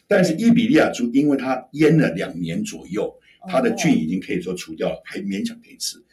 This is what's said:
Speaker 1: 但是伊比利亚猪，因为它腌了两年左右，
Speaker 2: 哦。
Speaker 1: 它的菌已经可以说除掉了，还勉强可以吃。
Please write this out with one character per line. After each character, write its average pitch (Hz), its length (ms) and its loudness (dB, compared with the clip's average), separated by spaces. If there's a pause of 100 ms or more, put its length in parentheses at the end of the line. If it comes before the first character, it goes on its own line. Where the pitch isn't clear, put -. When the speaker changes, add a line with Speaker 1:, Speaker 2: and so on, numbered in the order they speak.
Speaker 1:
但 190 180 4
是 151 100 2
伊 233 180 2
比 113 160 2
利 143 60 4
亚 127 160 4
猪， 120 220 -4
因 143 160 2
为 139 80 2
它 127 360 -4
腌 151 260 4
了 - 140 4
两 87 280 -6
年 87 220 -4
左 - 260 -10
右， 98 180 -4 (340)
Speaker 2:
哦。 - 80 -20
Speaker 1:
它 127 120 0
的 117 120 2
菌 - 240 2
已 78 100 -2
经 92 140 -2
可 - 120 -8
以 92 80 -2
说 90 140 -6
除 - 200 -12
掉 87 140 -2
了， - 160 -8
还 - 160 -12
勉 98 260 -4
强 - 160 -10
可 - 80 -20
以 - 60 -20
吃。 - 200 -10 (160)